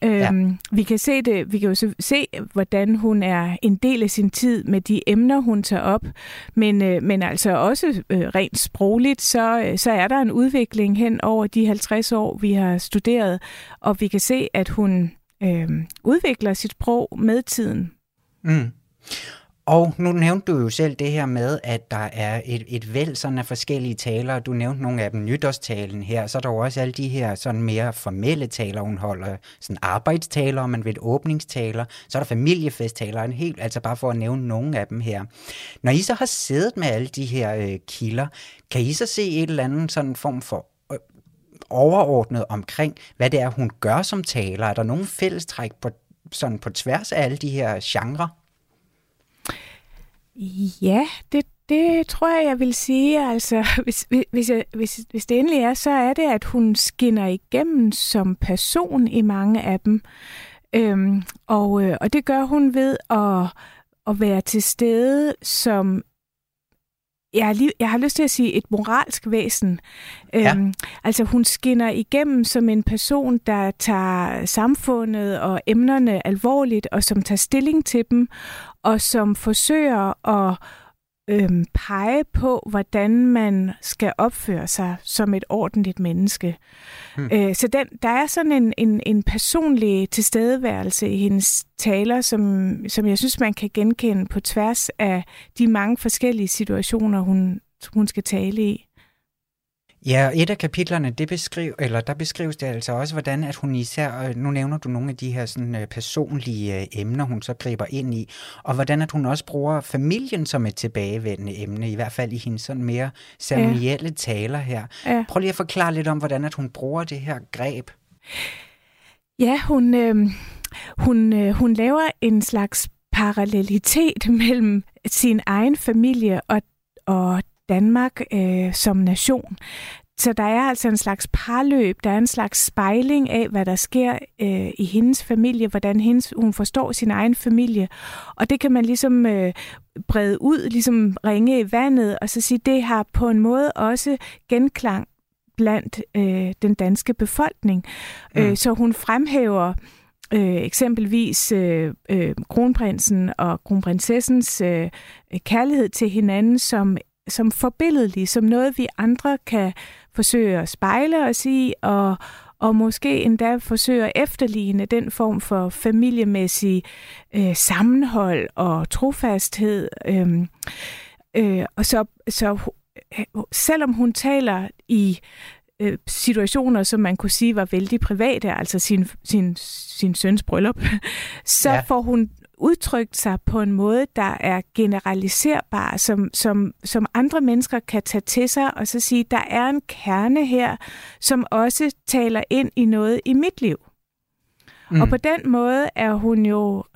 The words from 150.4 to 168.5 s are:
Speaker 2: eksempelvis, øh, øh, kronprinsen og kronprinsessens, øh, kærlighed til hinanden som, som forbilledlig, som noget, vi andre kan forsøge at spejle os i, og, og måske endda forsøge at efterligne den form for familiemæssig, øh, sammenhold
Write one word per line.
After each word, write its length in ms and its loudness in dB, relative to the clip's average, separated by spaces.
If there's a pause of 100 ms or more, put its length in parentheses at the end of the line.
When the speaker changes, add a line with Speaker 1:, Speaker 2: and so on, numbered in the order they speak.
Speaker 2:
eksempelvis, 960 0
øh, 420 0 (160)
øh, 260 0 (140)
kronprinsen 880 2
og 260 -2
kronprinsessens, 1000 0
øh, 280 0 (560)
kærlighed 440 2
til 200 0
hinanden 500 4
som, 380 0 (300)
som 240 0
forbilledlig, 800 0
som 140 2
noget, 340 2
vi 100 -2 (100)
andre 480 0
kan 280 -2 (420)
forsøge 440 2
at 100 -4
spejle 560 2
os 200 -2
i, 360 2
og, 340 2 (440)
og 160 2
måske 480 0
endda 320 2
forsøge 500 0
at 60 -4 (120)
efterligne 600 -2
den 260 -2
form 300 -2
for 280 -2
familiemæssig, 1160 2 (520)
øh, 200 2
sammenhold 1000 2